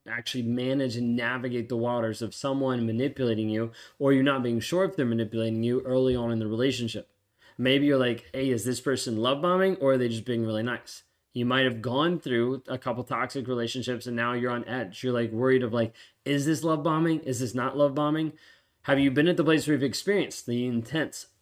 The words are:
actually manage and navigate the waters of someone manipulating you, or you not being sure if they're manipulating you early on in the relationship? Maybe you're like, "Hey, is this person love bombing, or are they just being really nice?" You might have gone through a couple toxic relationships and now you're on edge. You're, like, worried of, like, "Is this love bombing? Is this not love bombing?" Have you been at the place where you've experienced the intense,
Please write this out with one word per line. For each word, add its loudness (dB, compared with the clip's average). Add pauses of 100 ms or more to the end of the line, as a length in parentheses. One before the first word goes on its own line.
actually -6
manage 0
and 0
navigate -2
the -2
waters -2
of -6
someone 0
manipulating 0
you, -2 (300)
or 6
you 6
not 2
being 0
sure 0
if -4
they're 0
manipulating -2
you 0
early 2
on -2
in -2
the -2
relationship? -2 (480)
Maybe 4
you're 4
like, 0
"Hey, -2
is 0
this -2
person -2
love 2
bombing, 2
or 2
are 4
they 2
just -4
being -2
really -2
nice?" -8 (280)
You -2
might 4
have -2
gone 0
through 0
a -6
couple -4
toxic -4
relationships -4
and -4
now 0
you're -2
on -4
edge. -6
You're, 0
like, 0
worried 4
of, -2
like, 0 (300)
"Is 0
this 0
love 0
bombing? 2
Is -4
this -4
not -2
love 4
bombing?" 0 (540)
Have 4
you 4
been 4
at 4
the 2
place 4
where 2
you've 2
experienced -2
the -2
intense, -4 (140)